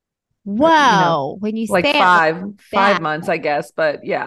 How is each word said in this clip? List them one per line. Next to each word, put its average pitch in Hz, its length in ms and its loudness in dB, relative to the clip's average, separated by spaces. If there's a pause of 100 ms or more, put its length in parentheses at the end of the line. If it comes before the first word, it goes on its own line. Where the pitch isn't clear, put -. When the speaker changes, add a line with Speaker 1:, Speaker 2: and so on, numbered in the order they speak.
(440)
Speaker 1:
you 196 80 -10
know, 208 60 -4 (100)
Speaker 2:
Whoa, 185 720 2
when 208 160 -6
you 226 120 -6
Speaker 1:
like, 196 180 0
Speaker 2:
say 285 60 2
it 294 60 0
Speaker 1:
five, 170 440 4
Speaker 2:
like 202 180 -14
Speaker 1:
five 202 360 0
Speaker 2:
that. 160 60 -6
Speaker 1:
months, 156 280 -6
I 165 80 -2
guess. 151 360 -4
But 151 300 -2
yeah, 139 220 -4